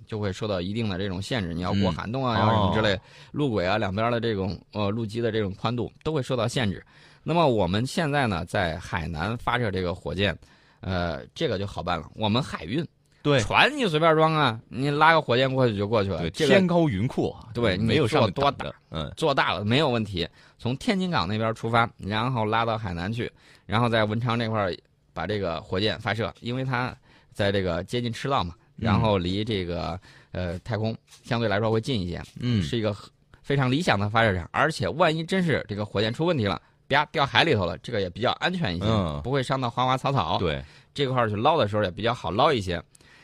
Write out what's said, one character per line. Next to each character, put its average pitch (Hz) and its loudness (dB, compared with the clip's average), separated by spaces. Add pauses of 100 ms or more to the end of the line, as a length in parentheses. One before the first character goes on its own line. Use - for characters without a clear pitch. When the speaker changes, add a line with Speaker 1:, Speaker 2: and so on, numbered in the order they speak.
Speaker 1:
就 110 -8
会 104 -2
受 113 -8
到 95 -2
一 92 -4
定 113 -2
的 90 -4
这 98 -4
种 90 -6
限 110 -4
制， 85 -4
你 82 -6
要 92 -2
过 98 2
涵 87 -4
洞 131 -4
啊， 117 0
Speaker 2:
嗯。 - 0
Speaker 1:
然 107 4
后 110 4
什 110 2 (100)
么 98 2
之 110 2
类， 107 2
Speaker 2:
哦。 98 -4 (320)
Speaker 1:
路 139 -2
轨 92 0
啊， 101 2
两 98 -2
边 113 0
的 120 0
这 113 0
种， 92 -2 (140)
呃， 104 0
路 117 -4
基 107 -6
的 117 0
这 110 0
种 98 -2
宽 113 -4
度 101 -4 (100)
都 156 -4
会 143 0
受 135 -4
到 113 0
限 113 0
制。 - -6 (380)
那 156 -2
么 170 6
我 104 4
们 104 0
现 156 -2
在 143 2
呢， 87 -2
在 87 -2
海 82 -6
南 87 -4
发 120 -2
射 113 -2
这 95 -2
个 87 -2
火 76 -8
箭， 92 0 (440)
呃， 87 -4 (100)
这 165 -2
个 101 -2
就 98 -4
好 82 -8
办 87 -2
了。 82 -12
我 107 -2
们 117 2
海 - -10
运， 131 -4 (360)
Speaker 2:
对。 143 4
Speaker 1:
船 117 4
你 262 0
随 151 2
便 160 6
装 156 4
啊， 131 2 (100)
你 135 -2
拉 151 6
个 160 4
火 120 2
箭 131 2
过 131 4
去 104 0
就 101 0
过 107 2
去 98 -2
了。 80 -2
Speaker 2:
对， 82 -4
Speaker 1:
这 156 0
个 196 8
Speaker 2:
天 190 8
高 170 4
云 101 0
阔 139 -2
啊， - -18
Speaker 1:
对， 110 2
Speaker 2:
没 113 2
有 151 4
上 135 2
面 101 2
挡 147 -2
着。 143 4
Speaker 1:
你 - -
做 - 2
多 - -8
大， - -20 (140)
Speaker 2:
嗯。 78 -8
Speaker 1:
做 151 2
大 147 2
了 95 -4
没 120 4
有 151 2
问 117 0
题。 87 -4 (300)
从 123 -4
天 202 -2
津 185 -2
港 107 0
那 107 -2
边 113 0
出 113 -6
发， 117 2 (100)
然 110 -4
后 110 -2
拉 113 0
到 113 -2
海 101 -8
南 90 -4
去， 113 -6 (360)
然 107 0
后 120 2
在 110 2
文 107 0
昌 120 -2
这 113 -2
块 110 -2
儿 92 -2 (380)
把 82 -6
这 104 -2
个 82 -2
火 92 -4
箭 104 0
发 104 -2
射， 104 -4
因 120 -6
为 131 -4
它 123 -4 (360)
在 101 0
这 101 2
个 87 -2
接 123 -4
近 120 -4
赤 - -8
道 131 0
嘛， 85 -6 (220)
Speaker 2:
嗯。 - -6
Speaker 1:
然 98 4
后 107 4
离 92 -2
这 98 -2
个， 82 -6 (320)
呃， 90 -6
太 - -6
空 110 -4 (280)
相 117 -2
对 113 0
来 98 2
说 110 2
会 113 2
近 117 -2
一 87 -4
些， 80 -6 (180)
Speaker 2:
嗯。 117 2
Speaker 1:
是 80 -2
一 - -2
个 104 0
很， - -16 (320)
非 139 0
常 127 2
理 147 2
想 113 2
的 104 0
发 113 2
射 104 4
场。 87 -4
而 143 2
且 95 -4
万 156 2
一 165 -4
真 185 0
是 135 0
这 104 -6
个 104 -4
火 104 -2
箭 110 0
出 156 -4
问 175 2
题 107 2
了， 95 -2 (280)
啪， 143 2
掉 147 0
海 123 4
里 160 4
头 98 2
了， 85 -2
这 - -14
个 107 -2
也 90 -2
比 95 -12
较 117 2
安 175 -2
全 143 -2
一 90 -4
些， 104 0
Speaker 2:
嗯。 87 0
Speaker 1:
不 120 -6
会 139 0
伤 135 -2
到 123 -2
花 127 -2
花 127 2
草 135 -2
草。 98 0
Speaker 2:
对。 76 0 (320)
Speaker 1:
这 139 0
块 127 0
儿 113 2
去 104 -2
捞 147 4
的 110 2
时 107 -4
候 107 2
也 92 0
比 101 -8
较 113 2
好 101 -6
捞 135 4
一 117 0
些。 87 -4 (420)